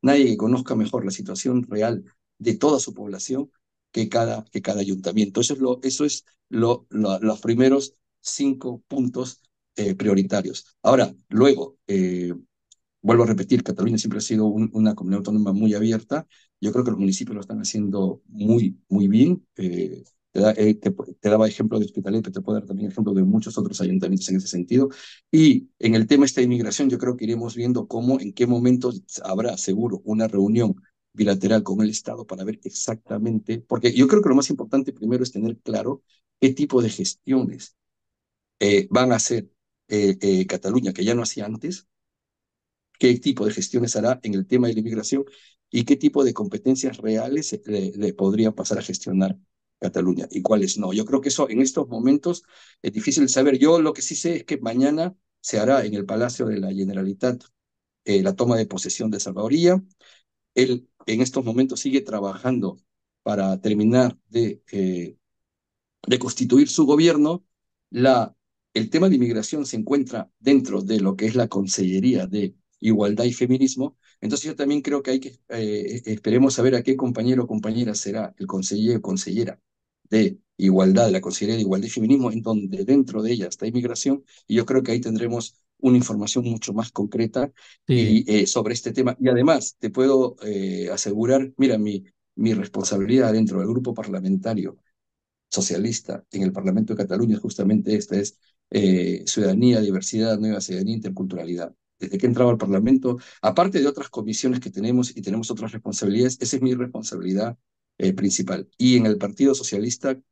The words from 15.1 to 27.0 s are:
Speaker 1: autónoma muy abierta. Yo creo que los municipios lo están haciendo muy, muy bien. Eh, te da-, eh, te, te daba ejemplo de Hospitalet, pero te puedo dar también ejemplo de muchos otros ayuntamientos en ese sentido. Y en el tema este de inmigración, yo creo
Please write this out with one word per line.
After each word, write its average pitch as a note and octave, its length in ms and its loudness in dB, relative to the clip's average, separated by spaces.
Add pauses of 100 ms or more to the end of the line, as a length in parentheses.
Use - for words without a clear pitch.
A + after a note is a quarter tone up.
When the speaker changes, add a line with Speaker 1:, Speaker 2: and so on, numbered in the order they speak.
Speaker 1:
autónoma G2+ 340 0
muy G#2 220 2
abierta. A2 520 -2 (340)
Yo G#2 120 -2
creo B2 120 0
que B2 60 0
los G2 100 -4
municipios G2 340 -2
lo G2+ 60 -8
están G#2+ 200 -10
haciendo G2 680 -4
muy, G#2+ 520 0 (100)
muy G2 200 2
bien. C3+ 380 4 (100)
Eh, F2 480 -6 (280)
te - 80 -2
da-, G#2+ 160 6
eh, G#2+ 180 4
te, - 160 -2
te - 380 -6
daba G#2+ 200 4
ejemplo A2 300 -2
de G#2 80 0
Hospitalet, G2+ 360 -4
pero G2 100 -10
te F#2+ 80 -8
puedo G#2+ 180 -4
dar G2+ 80 -8
también G2 240 -6
ejemplo G2+ 240 -2
de F#2+ 80 4
muchos A2 340 2
otros - 240 -4
ayuntamientos F#2 480 0
en F#2+ 80 0
ese F#2+ 120 -4
sentido. A#2+ 420 0 (400)
Y D#3 480 6
en A2+ 160 2
el A2 120 4
tema C#3+ 180 6
este C3 160 0
de B2 60 4
inmigración, B2 440 0
yo A#2+ 80 -2
creo B2 180 -2